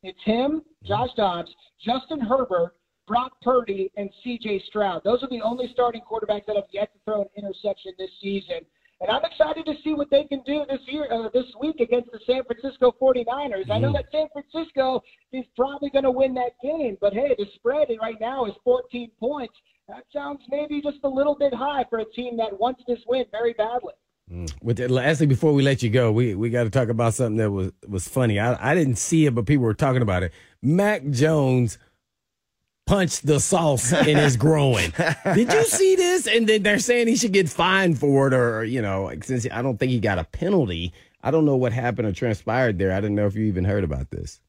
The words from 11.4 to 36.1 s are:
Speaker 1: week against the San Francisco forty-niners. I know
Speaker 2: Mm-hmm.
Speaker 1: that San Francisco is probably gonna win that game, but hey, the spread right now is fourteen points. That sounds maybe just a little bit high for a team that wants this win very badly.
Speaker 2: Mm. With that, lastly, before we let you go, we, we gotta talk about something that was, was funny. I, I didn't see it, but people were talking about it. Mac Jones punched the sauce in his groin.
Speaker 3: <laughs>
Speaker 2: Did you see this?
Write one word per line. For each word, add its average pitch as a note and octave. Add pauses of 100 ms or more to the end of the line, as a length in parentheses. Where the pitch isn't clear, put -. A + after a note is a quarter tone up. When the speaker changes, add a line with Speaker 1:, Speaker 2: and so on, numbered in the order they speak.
Speaker 1:
week D#4
against A#3+
the A3
San B3+
Francisco B3+
forty-niners. B3
I G#3+
know C#4
Speaker 2:
Mm-hmm. -
Speaker 1:
that C4+
San D#4
Francisco C#4+ (320)
is C4 (120)
probably C#4
gonna C4+
win C4
that B3 (100)
game, C#4
but G3+
hey, B3+
the G3+ (100)
spread C#4+ (140)
right A3
now B3
is G3+ (100)
fourteen B3
points. B3+ (320)
That A#3+
sounds C#4+ (100)
maybe D4
just C#4+
a C#4
little C#4
bit C#4+
high C4+
for A3+
a A3
team A#3+
that G#3+
wants B3
this A#3
win B3
very A#3
badly. A3+ (380)
Speaker 2:
Mm. F2 (100)
With A#2
that, B2
lastly, C#3
before D3+
we C#3
let C#3
you A#2
go, A#2
we, A2
we A2+
gotta A#2
talk A#2+
about A#2
something A2+
that G#2+
was, F#2+ (180)
was F#2+
funny. A2+
I, A#2
I D#3+
didn't C#3+
see D#3+
it, C#3+
but A2
people C#3
were A2
talking B2+
about F#2
it. E2+ (300)
Mac F3
Jones C3 (1040)
punched F#3
the C#3+
sauce D3+
in D3+
his C#3+
groin. C3 (180)
Speaker 3:
<laughs> F3+
Speaker 2:
Did A#3
you A4
see F#4+
this? F4+